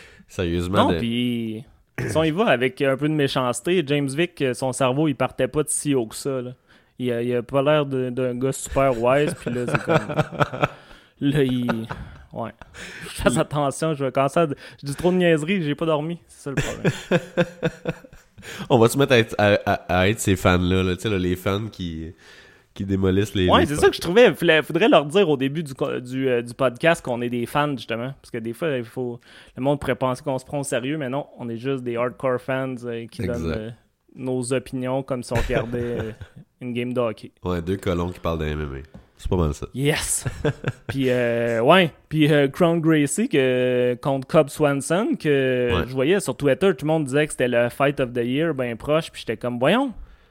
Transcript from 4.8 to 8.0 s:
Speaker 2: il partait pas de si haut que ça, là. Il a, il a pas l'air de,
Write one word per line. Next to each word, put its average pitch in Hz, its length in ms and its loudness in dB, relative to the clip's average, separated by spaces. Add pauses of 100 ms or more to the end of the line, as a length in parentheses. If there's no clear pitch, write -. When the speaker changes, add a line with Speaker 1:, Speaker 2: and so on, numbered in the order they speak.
Speaker 2:
il 135 80 0
partait 127 320 -2
pas 147 160 -2
de - 40 -8
si 143 280 0
haut 117 100 0
que - 80 -12
ça, 135 280 -6
là. 123 100 -12 (480)
Il 123 120 -2
a, 117 100 -2
il 123 120 0
a 120 80 0
pas 135 180 -2
l'air 147 260 4
de, 131 220 -2